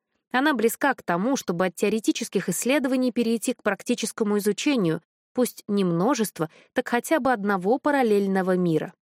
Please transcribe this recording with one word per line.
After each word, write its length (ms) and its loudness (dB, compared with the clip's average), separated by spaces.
Она 240 2
близка 400 0
к 80 -20
тому, 320 0
чтобы 320 -2
от 80 -6
теоретических 760 -2
исследований 600 0
перейти 420 0
к 80 -18
практическому 800 -2
изучению, 600 0
пусть 340 -2
не 160 0
множества, 680 0
так 140 -2
хотя 320 0
бы 120 0
одного 460 0
параллельного 800 2
мира. 440 0